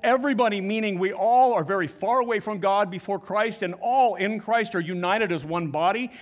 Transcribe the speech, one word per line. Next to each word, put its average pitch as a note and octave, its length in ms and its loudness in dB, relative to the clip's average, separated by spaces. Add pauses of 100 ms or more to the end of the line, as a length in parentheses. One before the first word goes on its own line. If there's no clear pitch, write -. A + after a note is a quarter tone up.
everybody, A#3+ 580 2
meaning G3+ 380 -2
we F#3+ 140 0
all B3 400 4
are G3 100 0
very F3+ 240 0
far A3 320 0
away A#3 220 0
from G#3+ 180 -6
God G3 320 2
before F#3+ 300 -6
Christ, G#3+ 420 -2
and F3+ 120 -4
all A#3 420 2
in G#3 240 -2
Christ A3 340 -2
are F#3 60 0
united F3+ 500 0
as D#3+ 140 -4
one E3 240 -4
body. F#3+ 420 0 (120)